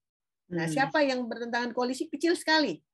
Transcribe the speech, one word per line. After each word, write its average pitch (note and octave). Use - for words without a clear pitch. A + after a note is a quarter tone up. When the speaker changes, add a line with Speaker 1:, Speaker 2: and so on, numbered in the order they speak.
Speaker 1:
Nah, E3
Speaker 2:
Hmm. D#3+
Speaker 1:
siapa C#4+
yang B3+
bertentangan A#3
koalisi? B3+
Kecil E4
sekali. D4+